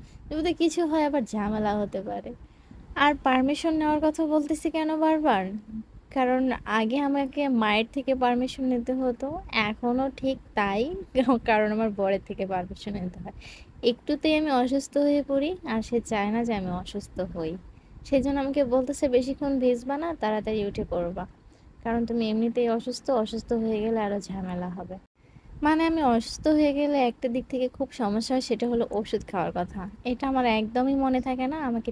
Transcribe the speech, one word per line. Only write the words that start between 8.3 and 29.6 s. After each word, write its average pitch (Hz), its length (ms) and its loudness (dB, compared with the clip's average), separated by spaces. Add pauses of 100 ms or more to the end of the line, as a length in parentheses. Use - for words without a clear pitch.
নিতে 254 300 0
হতো, 262 480 -2 (100)
এখনও 240 640 0
ঠিক 269 200 -2 (180)
তাই, 214 400 0 (500)
কারণ 214 260 4
আমার 220 180 0
বরের 196 380 0
থেকে 196 180 -6
পারমিশন 185 480 -6
নিতে 180 260 -6
হয়। 175 120 -12 (520)
একটুতেই 294 540 2
আমি 311 140 0
অসুস্থ 254 460 0
হয়ে 285 260 4
পড়ি, 277 320 -2 (120)
আর 220 140 -2
সে 240 180 -2
চায় 208 320 -2
না 233 120 0
যে 233 100 -2
আমি 190 140 -4
অসুস্থ 180 520 -8
হই। 175 380 -4 (480)
সেই 269 160 2
জন্য 277 180 0
আমাকে 277 260 2
বলতেছে, 262 440 2
"বেশিক্ষণ 269 500 2
ভিজবা 247 380 2
না, 330 220 -4
তাড়াতাড়ি 214 460 0
উঠে 202 240 -4
পড়বা, 175 380 -4 (560)
কারণ 233 220 0
তুমি 226 240 0
এমনিতেই 233 400 2
অসুস্থ, 233 420 -2
অসুস্থ 220 420 0
হয়ে 226 280 0
গেলে 226 180 0
আরও 202 200 -2
ঝামেলা 180 500 -6
হবে।" 180 260 -10 (680)
মানে, 311 200 4
আমি 330 200 2
অসুস্থ 233 440 2
হয়ে 302 260 6
গেলে 285 260 2
একটা 247 280 0
দিক 240 220 -2
থেকে 254 180 0
খুব 262 240 -4
সমস্যা 226 440 0
হয়, 254 60 2
সেটা 240 260 -2
হলো 233 240 0
ওষুধ 214 360 -2
খাওয়ার 170 280 -2
কথা। 180 340 -6 (140)